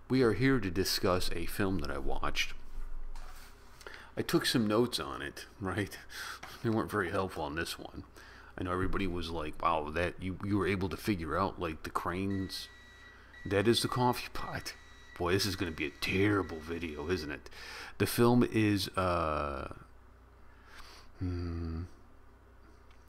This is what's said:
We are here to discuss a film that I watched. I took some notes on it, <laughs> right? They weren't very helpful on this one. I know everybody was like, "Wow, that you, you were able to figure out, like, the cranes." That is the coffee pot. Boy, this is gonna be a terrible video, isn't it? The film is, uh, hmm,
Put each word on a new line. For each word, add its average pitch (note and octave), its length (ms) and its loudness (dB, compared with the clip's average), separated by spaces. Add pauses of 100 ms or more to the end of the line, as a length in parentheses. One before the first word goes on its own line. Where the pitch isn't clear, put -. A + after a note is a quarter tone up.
We C3 120 6
are A2+ 120 6
here C3 260 4
to G2 100 0
discuss F2+ 640 2
a E2+ 140 0
film F#2+ 320 2
that C#2+ 100 -2
I C#2+ 80 -2
watched. - 560 2 (1600)
I - 60 -4
took - 240 2
some A2+ 220 4
notes A2+ 320 4
on C#2 240 -6
it, - 300 -10
<laughs> - 60 -18
right? F#2+ 380 -2 (640)
They A#2 60 0
weren't G#2 220 0
very G2 180 0
helpful F#2 360 -2
on D2 100 -4
this E2 240 -4
one. - 240 -12 (520)
I - 80 -6
know F2+ 80 -2
everybody F#2 360 2
was E2+ 240 -2
like, D#2 320 -6
"Wow, D#2+ 320 2
that F2 260 0
you, F#2 240 -4
you G2+ 140 2
were F#2 80 2
able F#2+ 220 0
to - 60 -6
figure D#2+ 400 -2
out, F#2 240 0
like, D#2+ 220 -4
the - 80 -10
cranes." F#2+ 800 -4 (800)
That G2 200 4
is A#2 140 6
the A#2 60 0
coffee B2 440 2
pot. - 440 -6 (420)
Boy, F2 160 2
this G2 140 4
is F#2 80 0
gonna E2+ 160 -2
be D#2 160 -4
a - 20 -2
terrible F#2 720 2
video, D#2+ 500 -6
isn't D#2 220 -2
it? - 180 -12 (480)
The G#2 80 4
film A#2+ 460 6
is, G#2 380 4
uh, D#2 840 0 (1400)
hmm, E2+ 680 -4 (1200)